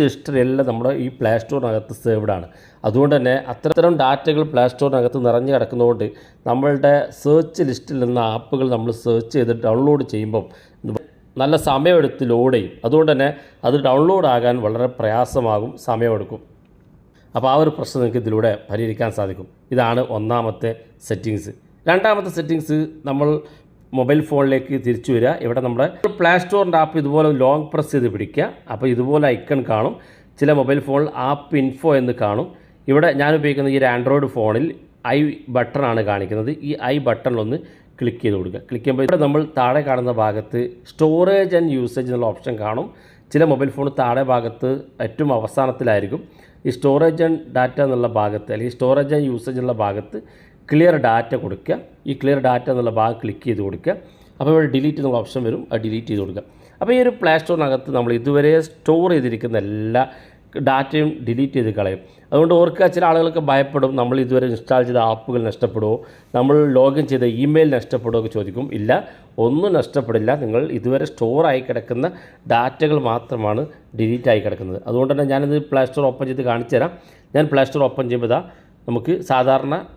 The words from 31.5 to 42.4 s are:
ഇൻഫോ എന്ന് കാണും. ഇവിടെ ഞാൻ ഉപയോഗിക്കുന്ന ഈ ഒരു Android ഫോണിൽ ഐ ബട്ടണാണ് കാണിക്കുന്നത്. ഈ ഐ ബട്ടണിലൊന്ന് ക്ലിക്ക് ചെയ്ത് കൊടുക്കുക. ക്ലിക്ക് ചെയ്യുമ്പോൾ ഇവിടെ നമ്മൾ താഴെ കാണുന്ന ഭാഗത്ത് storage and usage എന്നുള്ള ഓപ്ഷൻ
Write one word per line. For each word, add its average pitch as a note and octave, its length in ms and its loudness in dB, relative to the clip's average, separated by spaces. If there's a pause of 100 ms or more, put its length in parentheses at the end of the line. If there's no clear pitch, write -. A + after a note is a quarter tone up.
ഇൻഫോ C3+ 300 0 (100)
എന്ന് B2 120 0 (100)
കാണും. G#2+ 240 -2 (440)
ഇവിടെ D#3 180 4 (120)
ഞാൻ D3 180 2
ഉപയോഗിക്കുന്ന C#3 360 0
ഈ - 60 4
ഒരു C3+ 140 4
Android C3+ 300 0 (100)
ഫോണിൽ A2 300 0 (500)
ഐ D3 40 2 (380)
ബട്ടണാണ് A#2+ 520 0
കാണിക്കുന്നത്. G#2 420 -2 (180)
ഈ D3+ 40 -2 (180)
ഐ C#3+ 40 0 (120)
ബട്ടണിലൊന്ന് A#2 520 -2 (400)
ക്ലിക്ക് A#2+ 240 -4
ചെയ്ത് G#2 160 0
കൊടുക്കുക. F2+ 280 -8
ക്ലിക്ക് A#2+ 180 -8
ചെയ്യുമ്പോൾ C3+ 200 0
ഇവിടെ C#3+ 180 2
നമ്മൾ C#3+ 180 2 (160)
താഴെ B2+ 300 2
കാണുന്ന B2+ 320 0
ഭാഗത്ത് G#2+ 400 -2 (320)
storage F3+ 680 2
and E3 100 0 (100)
usage B2 300 -4
എന്നുള്ള A#2+ 240 0
ഓപ്ഷൻ B2 280 -8